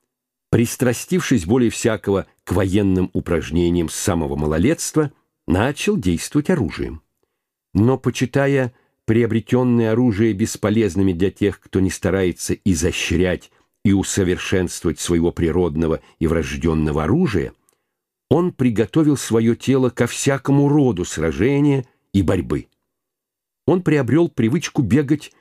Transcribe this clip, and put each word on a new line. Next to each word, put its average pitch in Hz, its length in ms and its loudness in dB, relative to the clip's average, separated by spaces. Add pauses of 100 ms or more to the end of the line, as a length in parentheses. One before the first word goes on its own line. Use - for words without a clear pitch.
(500)
пристрастившись 120 960 0
более 117 240 2
всякого 101 560 0 (180)
к - 80 -6
военным 95 600 2
упражнениям 85 760 0
с - 60 -10
самого 78 420 -2
малолетства, 87 760 0 (340)
начал 139 500 0
действовать 110 540 -2
оружием. 80 520 -4 (720)
Но, 120 240 4
почитая 131 760 -2 (320)
приобретённое 117 880 2
оружие 113 400 2
бесполезными 101 800 0
для 90 180 0
тех, 98 300 -2
кто - 200 -2
не 92 100 2
старается 90 640 -2
изощрять 87 960 -2 (340)
и 101 80 4
усовершенствовать 90 1080 -2
своего 85 320 0
природного 80 680 -2 (180)
и 82 80 0
врождённого 78 800 -2
оружия, 92 480 -2 (800)
он 170 220 2
приготовил 127 640 0
своё 113 380 0
тело 127 360 0
ко 120 160 -2
всякому 139 600 0
роду 127 360 2
сражения 135 800 0 (280)
и 98 100 2
борьбы. 78 460 -2 (1000)
Он 180 160 0
приобрёл 151 460 2
привычку 120 540 -2
бегать 143 580 0